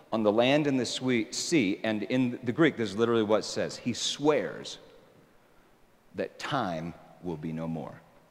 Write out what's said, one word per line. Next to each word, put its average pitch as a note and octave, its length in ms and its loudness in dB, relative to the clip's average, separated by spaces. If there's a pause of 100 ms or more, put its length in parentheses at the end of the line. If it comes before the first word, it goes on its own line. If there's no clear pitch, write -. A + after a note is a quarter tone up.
(120)
on A2+ 100 0
the G#2 100 4
land C3 340 4
and C3+ 120 2
the A#2 80 0
swe-, B2 440 0
sea, G#2+ 520 0
and G#2+ 220 -2
in B2+ 400 0
the B2 80 -2
Greek, C3 240 4
this A2+ 140 -2
is G2 60 -8
literally A#2 260 4
what G#2+ 180 4
it - 40 -4
says. F2 320 -4
He B2 160 -4
swears A#2 840 -2 (1400)
that - 240 -6
time E2+ 560 -4 (280)
will E2+ 140 -6
be D#2+ 160 -6
no D#2+ 140 -4
more. D#2+ 340 -8 (300)